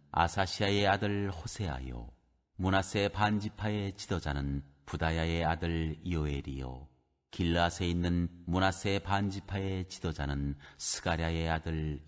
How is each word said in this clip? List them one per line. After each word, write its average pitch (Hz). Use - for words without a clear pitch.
아사시아의 98
아들 101
호세아요. 65
므낫세 95
반지파의 104
지도자는 71
부다야의 82
아들 82
요엘이요. 69
길르앗에 85
있는 87
므낫세 95
반지파의 98
지도자는 71
스가랴의 82
아들 78